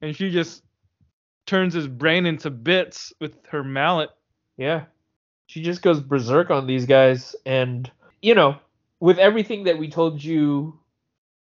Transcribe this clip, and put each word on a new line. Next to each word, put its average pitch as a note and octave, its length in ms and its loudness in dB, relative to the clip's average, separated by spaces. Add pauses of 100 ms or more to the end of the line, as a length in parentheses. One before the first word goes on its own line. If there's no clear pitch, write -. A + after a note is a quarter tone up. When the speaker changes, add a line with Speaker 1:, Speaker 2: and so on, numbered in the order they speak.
Speaker 1:
and D#3 140 -8
she F#3+ 160 -4
just E3+ 320 -4 (840)
turns F#3 280 0
his D#3+ 140 -4
brain D#3+ 380 0
into D#3 240 -4
bits D3+ 680 -4
with D#3 160 -12 (120)
her D3 160 -8
mallet. C#3+ 460 -2 (480)
Speaker 2:
Yeah. D3+ 280 -4 (600)
She D#3+ 140 -14
just F3 200 -6
goes E3 180 2
berserk C3+ 520 0
on C#3 160 -2
these C3 180 -2
guys, C3 500 4 (100)
and, B2+ 460 -4 (300)
you A3 120 4
know, C#3+ 240 4 (440)
with F3 180 4
everything G#3 460 2
that E3+ 120 0
we D#3 120 -8
told D#3 340 -2
you D3+ 560 -2 (680)